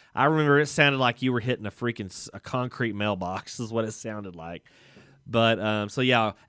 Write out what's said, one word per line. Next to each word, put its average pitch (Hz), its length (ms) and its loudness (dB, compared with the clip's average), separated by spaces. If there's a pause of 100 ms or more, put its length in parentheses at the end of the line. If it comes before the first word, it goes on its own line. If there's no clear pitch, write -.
(140)
I 127 120 2
remember 151 340 4
it 151 60 2
sounded 143 320 4
like 123 240 2
you 127 100 2
were 120 80 0
hitting 110 260 -4
a 101 40 -6
freaking 113 360 -4
s-, - 260 -12
a 101 80 -14
concrete 123 540 -4
mailbox 95 640 -4
<laughs> - 0 -
is 113 120 -6
what 113 120 0
it 110 80 -6
sounded 104 440 -10
like. 82 280 -12 (640)
But, 113 300 4
um, 107 300 0
so, 131 140 -4
yeah, 120 300 4 (160)